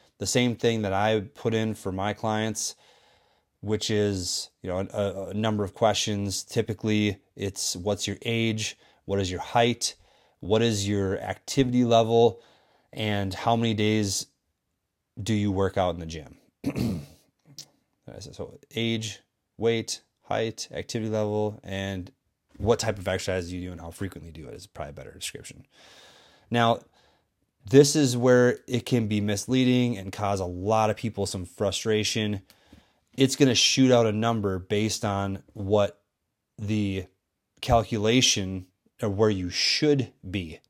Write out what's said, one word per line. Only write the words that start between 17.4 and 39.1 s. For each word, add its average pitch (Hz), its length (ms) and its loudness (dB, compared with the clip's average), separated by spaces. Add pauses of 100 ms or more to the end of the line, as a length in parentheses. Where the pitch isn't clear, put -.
So - 400 -16 (160)
age, 113 460 -4 (360)
weight, 113 440 -2 (220)
height, 113 480 -4
activity - 380 -6
level, 107 540 -2
and 95 480 -8 (460)
what 107 220 2
type 107 200 -4
of 92 80 -10
exercise 92 440 -2
you 90 100 -8
do 90 100 -10
and 85 100 -14
how 82 100 -14
frequently 82 360 -10
you 78 160 -16
do 67 60 -16
it - 40 -16
is - 140 -18
probably 73 240 -12
a - 20 -16
better 67 200 -18
description. - 520 -14 (840)
Now, 117 300 4 (840)
this 139 300 8
is 135 200 4
where 123 520 6
it 123 180 -2
can 113 220 2
be 104 120 0
misleading 123 800 2
and 95 140 -10
cause 101 300 -2
a 92 40 -2
lot 101 440 0
of 101 80 -2
people 104 280 -4
some 95 200 -6
frustration. 107 960 -2 (760)
It's 135 180 4
gonna 131 200 4
shoot 131 360 4
out 120 140 6
a 110 60 2
number 104 480 0
based 104 440 -2
on 98 380 -2 (120)
what 101 480 0 (580)
the 101 460 -2 (560)
calculation 107 1080 2 (340)
or 113 80 -2
where 104 200 4